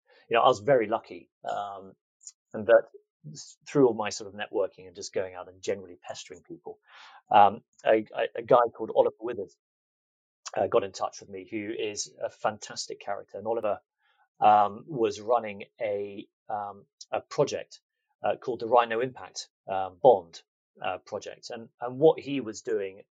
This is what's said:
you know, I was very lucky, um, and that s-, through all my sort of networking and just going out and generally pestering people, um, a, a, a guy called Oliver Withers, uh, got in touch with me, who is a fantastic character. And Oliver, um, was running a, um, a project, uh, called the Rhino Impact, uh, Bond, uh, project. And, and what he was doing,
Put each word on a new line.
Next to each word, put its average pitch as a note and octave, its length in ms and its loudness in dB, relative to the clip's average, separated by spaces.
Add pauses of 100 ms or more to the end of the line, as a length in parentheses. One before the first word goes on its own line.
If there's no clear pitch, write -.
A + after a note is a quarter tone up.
(300)
you D3+ 60 0
know, A#2 60 6
I C3 60 4
was B2+ 120 4
very A2+ 280 2
lucky, G2 420 -6 (200)
um, G2 440 -8 (600)
and A2 120 -8
that A#2 180 6 (480)
s-, - 260 -20 (100)
through C3+ 200 2
all A2+ 60 2
my G#2+ 160 -6
sort G2 240 -12
of G#2 60 -16
networking F#2+ 480 -6
and F2+ 80 -20
just G2 180 -14
going F#2 220 -6
out F2+ 120 -14
and F#2 140 -20
generally F#2+ 400 -8
pestering F#2 400 -16
people, E2+ 380 -18 (500)
um, G2+ 320 6 (240)
a, A2 200 4 (100)
a, - 240 -4
a - 20 -8
guy A#2+ 200 6 (140)
called A2 200 -8
Oliver A#2+ 240 4
Withers, A2 360 -8 (1040)
uh, G2+ 100 2
got A2+ 160 2
in G2 80 -8
touch - 300 -8
with A2 80 -20
me, F#2+ 200 -12
who G#2+ 280 -6
is G#2+ 340 -8 (100)
a A2 80 -6
fantastic - 720 -8
character. G2+ 380 -10
And G2+ 100 -10
Oliver, G#2+ 320 -2 (600)
um, G#2 460 6
was A2 340 -2
running G#2+ 420 -2 (160)
a, G2+ 480 -6 (220)
um, G2+ 340 -8 (280)
a A2 100 -4
project, - 580 -4 (440)
uh, G#2 120 0
called A#2+ 240 -8
the A#2 80 -8
Rhino A#2 320 4
Impact, A#2+ 480 -8 (240)
uh, F#2+ 180 -4 (120)
Bond, F#2 400 6 (420)
uh, F#2 220 -4
project. - 460 -12
And, A#2 180 -12 (100)
and B2+ 200 -8
what D#3+ 200 6
he C3+ 220 -6
was A2 200 -10
doing, G2+ 500 -6